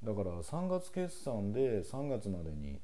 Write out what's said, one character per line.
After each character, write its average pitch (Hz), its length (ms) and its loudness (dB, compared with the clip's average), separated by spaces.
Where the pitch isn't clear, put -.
だ 107 100 0
か 98 160 2
ら 87 140 -2
三 175 240 -2
月 185 240 0
決 180 320 -2
算 104 300 0
で、 120 300 4
三 139 260 -2
月 113 180 0
ま 90 160 -2
で 78 80 -2
に、 73 320 -4